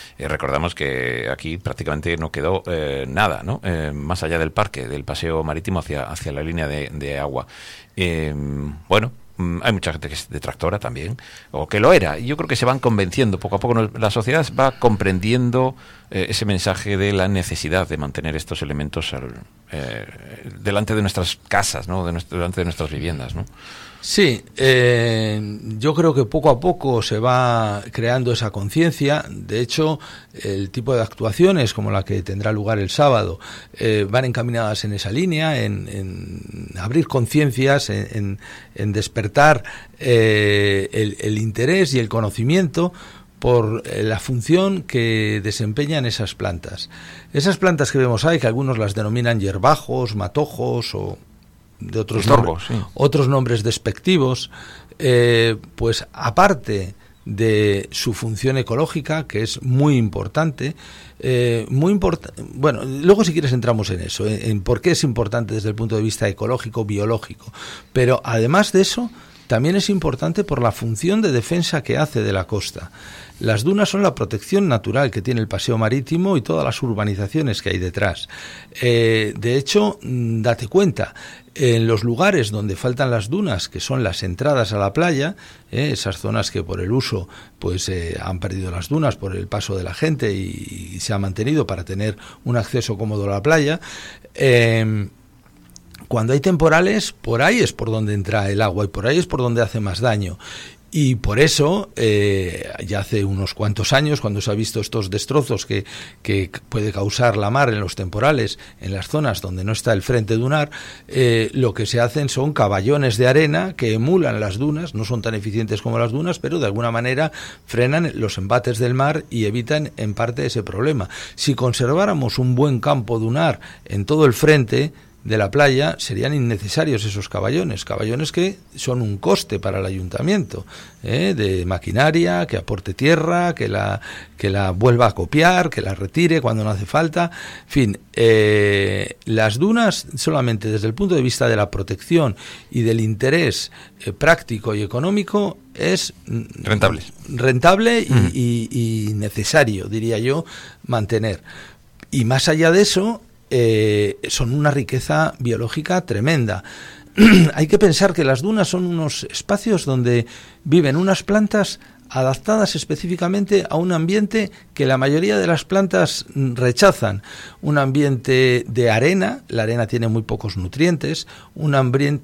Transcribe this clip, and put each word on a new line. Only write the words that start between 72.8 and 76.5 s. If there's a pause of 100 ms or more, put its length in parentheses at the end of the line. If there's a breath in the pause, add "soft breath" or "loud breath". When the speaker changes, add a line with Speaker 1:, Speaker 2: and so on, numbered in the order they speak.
Speaker 2:
Las
dunas
son
la
protección
natural
que
tiene
el
paseo
marítimo
y
todas